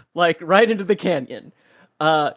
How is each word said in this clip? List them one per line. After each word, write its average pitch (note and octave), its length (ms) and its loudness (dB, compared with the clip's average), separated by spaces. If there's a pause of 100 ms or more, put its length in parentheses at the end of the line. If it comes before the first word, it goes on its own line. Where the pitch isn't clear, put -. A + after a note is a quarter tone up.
(140)
like, E3+ 280 0
right F#3+ 260 4
into G#3+ 160 -4
the F#3 120 0
canyon. C3+ 560 -6 (480)
Uh, D3+ 360 2